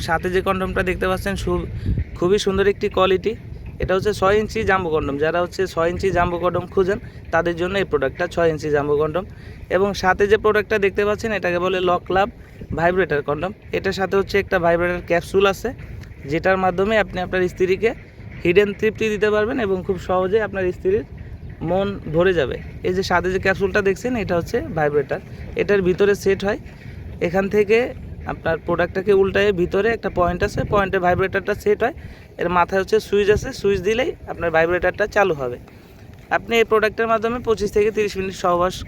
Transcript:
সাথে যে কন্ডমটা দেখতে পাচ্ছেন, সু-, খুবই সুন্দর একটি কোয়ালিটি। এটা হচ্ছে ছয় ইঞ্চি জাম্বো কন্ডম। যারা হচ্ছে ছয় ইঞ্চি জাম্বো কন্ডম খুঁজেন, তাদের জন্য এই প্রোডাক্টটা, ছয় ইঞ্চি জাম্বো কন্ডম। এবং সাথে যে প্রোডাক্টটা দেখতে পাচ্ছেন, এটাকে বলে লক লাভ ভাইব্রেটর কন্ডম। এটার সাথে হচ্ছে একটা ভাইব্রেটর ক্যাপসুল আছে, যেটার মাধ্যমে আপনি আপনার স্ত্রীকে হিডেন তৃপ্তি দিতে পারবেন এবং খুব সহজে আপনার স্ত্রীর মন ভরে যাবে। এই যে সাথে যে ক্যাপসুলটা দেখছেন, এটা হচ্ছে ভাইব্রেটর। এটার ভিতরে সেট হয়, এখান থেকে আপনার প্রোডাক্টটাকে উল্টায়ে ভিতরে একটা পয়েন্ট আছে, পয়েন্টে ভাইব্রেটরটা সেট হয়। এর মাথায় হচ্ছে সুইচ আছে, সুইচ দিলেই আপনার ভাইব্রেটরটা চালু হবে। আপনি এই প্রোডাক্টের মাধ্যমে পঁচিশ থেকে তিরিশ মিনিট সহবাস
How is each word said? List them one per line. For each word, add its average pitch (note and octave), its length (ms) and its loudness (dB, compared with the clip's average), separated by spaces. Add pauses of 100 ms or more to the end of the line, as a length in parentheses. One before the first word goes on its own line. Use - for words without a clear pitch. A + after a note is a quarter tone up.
সাথে E3 280 0
যে F#3+ 120 2
কন্ডমটা F#3+ 440 0
দেখতে F3 200 -2
পাচ্ছেন, F#3 320 -2
সু-, F3 260 -2 (500)
খুবই F#3 280 4
সুন্দর G3 180 2 (100)
একটি G#3 120 -4 (100)
কোয়ালিটি। F#3 360 2 (500)
এটা F3+ 140 0
হচ্ছে G#3 240 0
ছয় G3 220 4
ইঞ্চি G#3+ 180 -4 (100)
জাম্বো F#3 240 0
কন্ডম। C#3+ 200 0 (100)
যারা E3 200 0
হচ্ছে F3 180 -4 (120)
ছয় E3+ 180 2
ইঞ্চি F#3 240 -2
জাম্বো F3 260 2
কন্ডম F3 220 0 (100)
খুঁজেন, G3 240 2 (360)
তাদের E3+ 260 2
জন্য F#3 220 -2
এই F3 100 -2
প্রোডাক্টটা, C#3 420 0
ছয় E3+ 180 2
ইঞ্চি D#3 220 -4
জাম্বো D3 260 2
কন্ডম। D#3 240 -2 (520)
এবং G3 120 2 (140)
সাথে F#3 280 4
যে G#3+ 140 6
প্রোডাক্টটা G#3+ 400 2
দেখতে G3 240 2
পাচ্ছেন, G#3+ 300 -2
এটাকে F3 260 0
বলে F#3 140 2 (120)
লক F3+ 140 0 (120)
লাভ G3+ 120 4 (500)
ভাইব্রেটর E3 500 2
কন্ডম। D#3 240 -4 (240)
এটার F3+ 220 -2
সাথে F#3+ 220 -2
হচ্ছে F#3+ 220 -2
একটা F#3+ 220 -2
ভাইব্রেটর F3 460 2
ক্যাপসুল F3+ 420 2
আছে, A3 160 -6 (640)
যেটার F3+ 340 2
মাধ্যমে F#3+ 300 2 (100)
আপনি F#3 220 -8
আপনার F#3 140 -2 (120)
স্ত্রীকে F#3 380 2 (520)
হিডেন G3 360 4
তৃপ্তি A3 360 0
দিতে G#3 200 2
পারবেন G#3+ 220 2 (100)
এবং F#3+ 200 0
খুব F#3+ 100 0 (120)
সহজে F#3 380 2
আপনার F#3+ 180 -2 (120)
স্ত্রীর G3+ 280 0 (640)
মন G3 160 2 (280)
ভরে F3+ 240 4
যাবে। B2+ 180 0 (320)
এই F#3 80 0
যে F#3+ 140 0
সাথে F3+ 240 2
যে G3 100 0
ক্যাপসুলটা F#3+ 440 2
দেখছেন, G#3+ 240 -2 (100)
এটা F3 160 -2
হচ্ছে E3 180 -4 (200)
ভাইব্রেটর। D3 440 0 (400)
এটার G3 280 2
ভিতরে G3 240 4 (100)
সেট G3 240 2
হয়, G#3 120 -2 (680)
এখান F#3+ 180 2 (100)
থেকে G#3 240 4 (540)
আপনার D#3+ 240 -2 (100)
প্রোডাক্টটাকে F3 540 0
উল্টায়ে G3 300 4 (100)
ভিতরে G3 360 0
একটা G3 220 -4
পয়েন্ট F3 280 2
আছে, - 140 -4 (120)
পয়েন্টে F#3+ 340 2
ভাইব্রেটরটা F#3 560 0
সেট G#3 220 2
হয়। C#4 100 0 (460)
এর E3+ 160 0
মাথায় F#3 260 2
হচ্ছে F#3 160 2 (100)
সুইচ G3+ 280 2
আছে, B3 120 -4 (120)
সুইচ G3+ 280 2
দিলেই B3+ 220 0 (220)
আপনার E3 240 -2
ভাইব্রেটরটা F3 480 2 (120)
চালু F#3+ 240 4
হবে। B2 180 -6 (800)
আপনি G3 240 -4
এই A3 100 4
প্রোডাক্টের G#3+ 420 2
মাধ্যমে A3+ 340 0
পঁচিশ G3+ 300 0
থেকে G#3+ 200 4
তিরিশ G#3 220 0
মিনিট F#3+ 260 -6
সহবাস F3 300 2 (140)